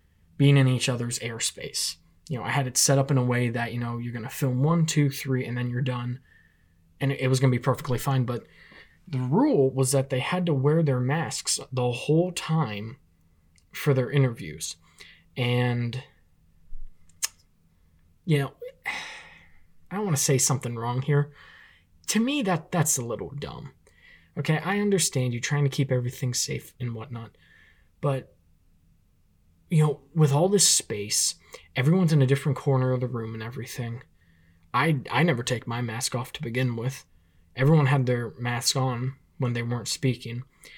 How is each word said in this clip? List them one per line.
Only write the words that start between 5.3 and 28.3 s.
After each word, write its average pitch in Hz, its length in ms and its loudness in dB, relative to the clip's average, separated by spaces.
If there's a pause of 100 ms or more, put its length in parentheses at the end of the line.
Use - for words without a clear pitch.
and 120 140 -6
then 123 100 -2
you're 123 120 -2
done. 123 400 -4 (800)
And 139 100 2
it, 131 120 -4
it 131 60 2
was 127 120 2
gonna 131 100 4
be 120 80 2
perfectly 123 400 -2
fine. 131 260 0
But 120 200 -6 (640)
the 139 100 -4
rule 143 520 2
was 131 200 2
that 135 200 2
they 127 100 -2
had 180 260 -2
to 160 80 2
wear 151 300 4
their 131 160 2
masks 135 580 -2 (140)
the 123 180 0
whole 160 400 2
time 113 680 -4 (720)
for - 220 0
their 127 180 0
interviews. 120 640 -2 (600)
And, 123 680 0 (2250)
you 151 140 2
know, 139 140 -2 (160)
<sighs> - 1200 -14
I 180 60 -6
don't 214 80 -2
wanna 165 120 0
say 135 220 2
something 123 380 -2
wrong 120 260 -2
here. 143 300 2 (760)
To 220 120 2
me, 277 220 0
that, 180 280 -2
that's 170 260 0
a 123 80 -4
little 107 260 -6
dumb. 131 420 -12 (680)
Okay, 151 200 2
I 196 200 -2
understand 160 560 2
you 120 60 -6
trying 143 240 0
to 139 60 2
keep 135 200 0
everything 123 420 -2
safe - 460 -6
and 120 160 -6
whatnot, 113 420 -12 (640)
but, 135 360 -4 (1300)